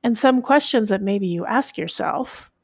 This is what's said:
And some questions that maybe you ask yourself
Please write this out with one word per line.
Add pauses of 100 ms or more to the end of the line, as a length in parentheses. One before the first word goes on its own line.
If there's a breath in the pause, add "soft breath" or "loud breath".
And
some
questions
that
maybe
you
ask
yourself (140)